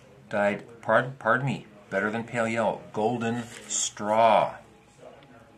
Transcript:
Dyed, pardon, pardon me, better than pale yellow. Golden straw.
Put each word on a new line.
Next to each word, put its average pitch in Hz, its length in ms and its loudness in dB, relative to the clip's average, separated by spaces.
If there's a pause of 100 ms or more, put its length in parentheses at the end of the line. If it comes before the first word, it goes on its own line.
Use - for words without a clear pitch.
(300)
Dyed, 104 340 0 (180)
pardon, 127 380 2
pardon 123 260 2
me, 113 200 -4 (260)
better 98 180 0
than 113 140 -4
pale 113 240 -2
yellow. 113 340 -2 (120)
Golden 117 500 -2 (240)
straw. 107 880 2 (1040)